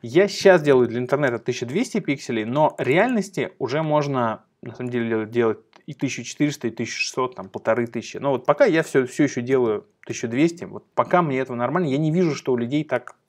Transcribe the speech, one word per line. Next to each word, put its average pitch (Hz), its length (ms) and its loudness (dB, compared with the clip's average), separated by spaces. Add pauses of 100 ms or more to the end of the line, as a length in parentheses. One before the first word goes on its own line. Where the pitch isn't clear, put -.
Я 156 260 2
щас 185 340 6
делаю 131 260 6
для 113 120 -4
интернета 127 380 0
тысяча 123 280 -6
двести 196 340 -2
пикселей, 120 460 -4
но 143 320 2
в - 40 -2
реальности 190 760 0
уже 135 240 -2
можно, 143 600 0 (180)
на 113 120 -14
самом 123 160 -8
деле, 113 360 -2
делать 117 320 2 (280)
и 156 80 -12
тысячу 131 300 -6
четыреста, 147 440 -4
и - 20 -8
тысячу 113 300 -8
шестьсот, 127 360 -4
там, 95 140 -14
полторы 113 360 -2
тысячи. 117 300 -10
Но 139 160 -4
вот 123 140 -2
пока - 180 4
я 160 180 4
всё, 135 240 0
всё 151 180 0
ещё 131 180 -2
делаю 120 440 0 (200)
тысячу 120 220 -8
двести, 156 360 0
вот 104 200 -16 (100)
пока 175 280 2
мне 139 160 -2
этого 127 180 -6
нормально, 143 320 0
я 131 100 0
не 156 120 0
вижу, 165 240 2
что 131 200 -2
у - 20 2
людей 120 280 0
так - 320 -6 (120)